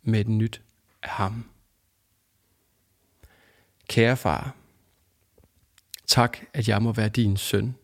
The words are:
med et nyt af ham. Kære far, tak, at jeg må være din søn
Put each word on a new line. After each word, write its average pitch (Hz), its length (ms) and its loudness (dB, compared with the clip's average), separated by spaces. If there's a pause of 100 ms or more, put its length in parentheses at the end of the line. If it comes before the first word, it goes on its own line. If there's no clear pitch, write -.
med 110 180 2
et 104 80 -2
nyt 110 340 0 (400)
af - 60 -12
ham. 107 420 -6 (2500)
Kære 117 280 4
far, 123 400 -4 (1500)
tak, - 320 2 (140)
at 120 160 -2
jeg 104 140 2
må 117 100 0
være 107 160 0
din 104 280 2
søn 104 480 -2